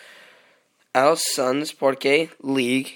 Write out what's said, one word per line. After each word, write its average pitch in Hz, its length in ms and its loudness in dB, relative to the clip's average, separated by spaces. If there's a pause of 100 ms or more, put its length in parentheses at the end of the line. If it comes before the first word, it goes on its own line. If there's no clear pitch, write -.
(920)
el 147 240 4
Sons 139 560 -2
porque 139 560 0 (140)
League 131 520 -2